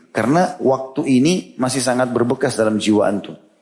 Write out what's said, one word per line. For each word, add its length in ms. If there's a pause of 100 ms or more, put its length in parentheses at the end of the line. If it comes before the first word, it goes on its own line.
(120)
Karena 480
waktu 460
ini 280 (260)
masih 200
sangat 300
berbekas 480
dalam 180
jiwa 300
antum. 300 (260)